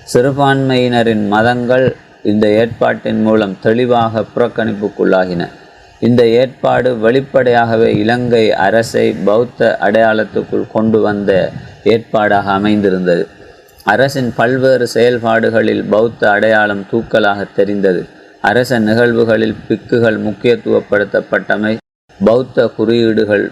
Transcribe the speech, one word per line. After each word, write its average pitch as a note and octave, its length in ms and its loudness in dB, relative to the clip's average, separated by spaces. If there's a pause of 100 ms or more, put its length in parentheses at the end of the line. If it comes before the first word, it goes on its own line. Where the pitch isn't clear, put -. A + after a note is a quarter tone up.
சிறுபான்மையினரின் B2+ 1200 0
மதங்கள் A#2+ 580 0 (380)
இந்த G#2+ 300 0
ஏற்பாட்டின் A2+ 680 -2
மூலம் A2 380 0
தெளிவாக A2+ 640 0
புறக்கணிப்புக்குள்ளாகின. G2 1200 -2 (580)
இந்த A#2+ 200 2 (120)
ஏற்பாடு B2+ 640 0
வெளிப்படையாகவே A#2 960 0
இலங்கை A#2 480 0 (140)
அரசை A2+ 480 0 (180)
பௌத்த A2+ 460 0 (100)
அடையாளத்துக்குள் G#2+ 880 -2
கொண்டு A2 340 0
வந்த G2+ 300 -2 (540)
ஏற்பாடாக G#2 680 0
அமைந்திருந்தது. F#2+ 720 0 (600)
அரசின் B2+ 500 0
பல்வேறு B2+ 520 0
செயல்பாடுகளில் A2+ 1000 0
பௌத்த A2 420 0
அடையாளம் G#2 560 0
தூக்கலாக G#2 680 -2
தெரிந்தது. G2 500 -2 (400)
அரச A#2+ 360 0
நிகழ்வுகளில் A2+ 840 0
பிக்குகள் A2+ 580 -2
முக்கியத்துவப்படுத்தப்பட்டமை, G#2+ 1500 -2 (460)
பௌத்த A#2 500 2
குறியீடுகள் A2 720 0 (100)